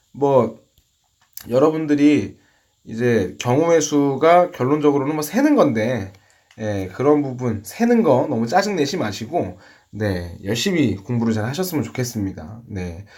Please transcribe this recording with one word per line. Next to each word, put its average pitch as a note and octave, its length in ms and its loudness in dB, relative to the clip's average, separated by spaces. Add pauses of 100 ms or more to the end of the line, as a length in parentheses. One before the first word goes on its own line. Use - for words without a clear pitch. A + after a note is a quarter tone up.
(120)
뭐, B2+ 480 0 (920)
여러분들이 D3 880 2 (480)
이제 A2+ 540 -2
경우의 D#3 420 2
수가 D3+ 720 4
결론적으로는 C#3+ 640 0
뭐 D3+ 60 -4
세는 C#4 340 2
건데, A2+ 580 0 (460)
예, G2+ 340 -6
그런 D3 280 2
부분, B2 420 -4
세는 A#3 400 0
거 D3 260 6
너무 A2+ 180 -2
짜증내시 F3+ 500 0
마시고, A2 600 -6 (340)
네, F2+ 520 -4
열심히 A#2+ 520 0
공부를 A2+ 380 -2
잘 A2 120 -2
하셨으면 D3+ 380 -4
좋겠습니다. G#2 840 -8
네, F2+ 380 -10 (120)